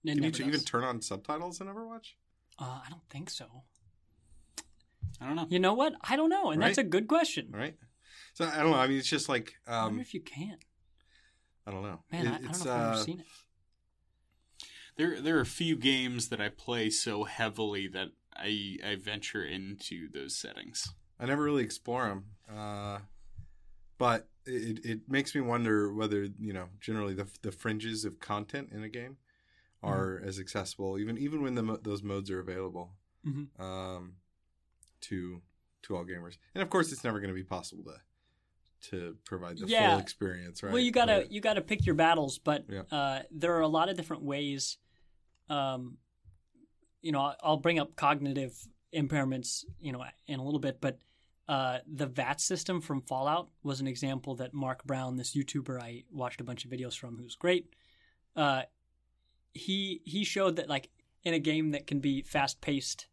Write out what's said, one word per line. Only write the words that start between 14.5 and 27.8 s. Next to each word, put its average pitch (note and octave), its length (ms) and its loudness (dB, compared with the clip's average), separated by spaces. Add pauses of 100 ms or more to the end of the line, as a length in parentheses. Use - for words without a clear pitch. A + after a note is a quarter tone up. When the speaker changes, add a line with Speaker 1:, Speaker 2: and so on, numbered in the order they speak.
Speaker 3:
There, D#3 240 2
there D#3+ 180 4
are C3 40 6
a B2 40 2
few D#3+ 300 2
games B2+ 520 2
that A2 120 -4
I G#2 80 2
play A2+ 420 0
so G#2+ 340 0
heavily G#2 640 -2
that F#2 200 -4 (260)
I, G2+ 500 -4
I G#2 120 -2
venture G2+ 480 -4
into F2+ 680 -8
those C#2 260 -8
settings. - 560 -8 (260)
Speaker 2:
I A#2+ 80 -4
never C#3+ 160 2
really D3 220 4
explore A#2+ 420 -2
'em, G2 180 -4 (300)
uh, G#2 440 -6 (1000)
but A#2 300 4 (180)
it, A#2 380 -4
it A2+ 240 -2
makes C3+ 260 2
me C#3+ 80 2
wonder A2 500 4
whether, G#2 320 2 (140)
you G#2+ 160 -4
know, F2+ 140 -6 (120)
generally G#2 340 -2
the, G2 120 -4 (160)
the G2+ 100 -4
fringes A2 540 -4